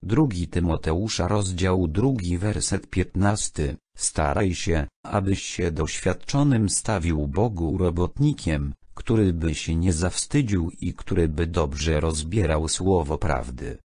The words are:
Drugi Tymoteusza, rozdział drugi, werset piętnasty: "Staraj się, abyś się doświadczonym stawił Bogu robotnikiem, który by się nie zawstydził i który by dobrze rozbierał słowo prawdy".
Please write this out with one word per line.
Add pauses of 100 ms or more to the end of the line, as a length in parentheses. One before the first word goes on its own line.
Drugi
Tymoteusza,
rozdział
drugi,
werset
piętnasty: (200)
"Staraj
się, (180)
abyś
się
doświadczonym
stawił
Bogu
robotnikiem, (200)
który
by
się
nie
zawstydził (100)
i
który
by
dobrze
rozbierał
słowo
prawdy".